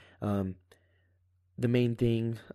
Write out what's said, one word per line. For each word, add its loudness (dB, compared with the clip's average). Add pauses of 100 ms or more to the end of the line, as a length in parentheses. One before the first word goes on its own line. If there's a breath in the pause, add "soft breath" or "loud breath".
(220 loud breath)
Um, -2 (1040 soft breath)
the 0
main 2
thing, 0 (160)